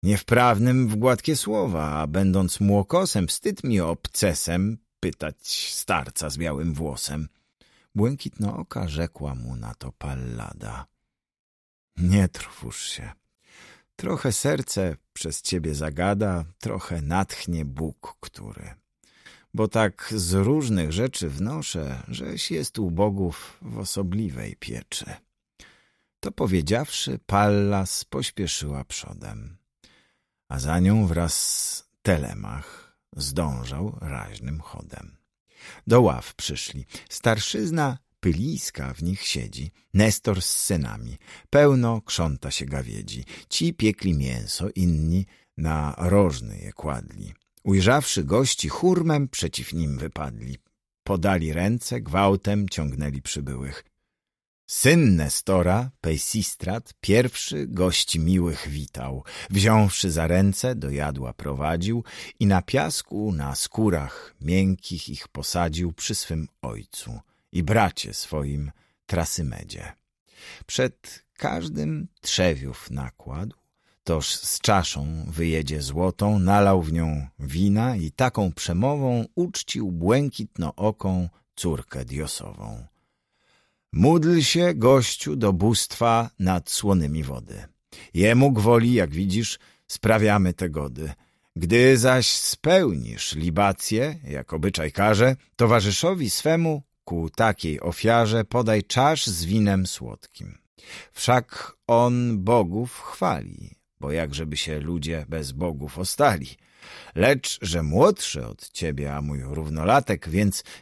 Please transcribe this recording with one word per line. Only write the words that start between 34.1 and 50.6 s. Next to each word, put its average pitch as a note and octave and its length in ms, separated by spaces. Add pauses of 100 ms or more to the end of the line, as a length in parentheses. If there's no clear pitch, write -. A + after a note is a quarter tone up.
chodem. - 580 (680)
Do A#2 140
ław C#2 320
przyszli. - 520 (240)
Starszyzna D3 880 (220)
Pylijska E2 760
w D#2 100
nich F#2 180
siedzi, B1 500 (220)
Nestor G#2 480
z - 40
synami. A#1 720 (320)
Pełno B2+ 520
krząta C#2+ 500
się C2+ 140
gawiedzi. A#1 580 (260)
Ci E3+ 240
piekli G2+ 400
mięso, B1+ 600
inni F2 500 (320)
na D#2 400
rożny D#2+ 600
je G1+ 160
kładli. G1+ 600 (300)
Ujrzawszy G2 600
gości, C3 460
hurmem E3 600
przeciw - 440
nim D2 240
wypadli. C2 600 (460)